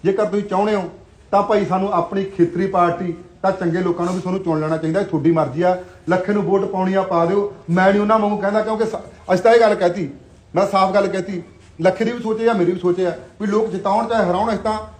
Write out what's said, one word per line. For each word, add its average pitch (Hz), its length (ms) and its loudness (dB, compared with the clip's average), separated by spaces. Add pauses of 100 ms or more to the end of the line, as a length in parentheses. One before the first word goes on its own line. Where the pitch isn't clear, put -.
ਜੇਕਰ 196 200 2
ਤੁਸੀਂ 202 180 -2
ਚਾਹੁੰਦੇ 202 320 0
ਹੋ 185 160 -4 (400)
ਤਾਂ 202 120 2
ਭਾਈ 202 220 2
ਸਾਨੂੰ 190 280 -2
ਆਪਣੀ 196 320 -2
ਖੇਤਰੀ 175 420 0
ਪਾਰਟੀ 175 480 0 (280)
ਤਾਂ 190 100 2
ਚੰਗੇ 175 260 -2
ਲੋਕਾਂ 175 280 -2
ਨੂੰ 180 80 -2
ਵੀ 185 60 -4
ਤੁਹਾਨੂੰ 185 220 -4
ਚੁਣ 156 180 -2
ਲੈਣਾ 156 160 -2
ਚਾਹੀਦਾ। 160 240 -2
ਇਹ 202 40 -2
ਤੁਹਾਡੀ 156 260 0
ਮਰਜ਼ੀ 156 320 0
ਆ, 180 160 2 (300)
ਲੱਖੇ 185 240 0
ਨੂੰ 208 100 0
ਵੋਟ 196 220 0
ਪਾਉਣੀ 190 300 -2
ਆ, 190 80 2
ਪਾ 170 220 0
ਦਿਓ। 202 300 0 (160)
ਮੈਂ 185 200 4
ਨਹੀਂ 202 100 2
ਉਹਨਾਂ 214 180 2
ਵਾਂਗੂ 208 180 0
ਕਹਿੰਦਾ, 202 260 0
ਕਿਉਂਕਿ 220 220 -2
ਸ-, - 100 -6 (400)
ਅਸੀਂ 180 80 0
ਤਾਂ 226 100 6
ਇਹ 233 80 8
ਗੱਲ 214 140 6
ਕਹਿਤੀ, 180 360 0 (440)
ਮੈਂ 190 120 2
ਸਾਫ਼ 196 280 2
ਗੱਲ 196 120 4
ਕਹਿਤੀ, 185 360 -4 (380)
ਲੱਖੇ 185 240 2
ਦੀ 233 80 0
ਵੀ 240 100 -8
ਸੋਚੇ 220 260 0
ਆ, 233 40 4
ਮੇਰੀ 185 200 2
ਵੀ 185 60 -4
ਸੋਚੇ 180 280 0
ਆ, 170 60 -2 (280)
ਵੀ 214 60 -4
ਲੋਕ 214 240 0
ਜਿਤਾਉਣ 202 380 -2
ਚਾਹੇ 214 220 0
ਹਰਾਉਣ, 196 180 0
ਅਸੀਂ 208 100 -2
ਤਾਂ 214 200 -2 (220)